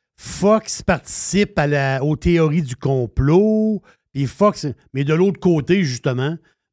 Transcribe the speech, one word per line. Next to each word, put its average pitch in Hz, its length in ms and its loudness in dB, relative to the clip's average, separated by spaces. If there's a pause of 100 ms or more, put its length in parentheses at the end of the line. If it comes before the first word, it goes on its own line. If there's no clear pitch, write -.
(180)
Fox - 640 -2
participe - 760 -2
à 151 80 0
la, 135 380 0
aux 151 120 0
théories 165 460 2
du 127 140 -6
complot. 180 1040 0 (320)
Puis 139 140 -2
Fox, 196 400 0 (260)
mais 135 100 -2
de 147 120 0
l'autre 185 240 0
côté, 175 440 2
justement, 135 540 -4 (360)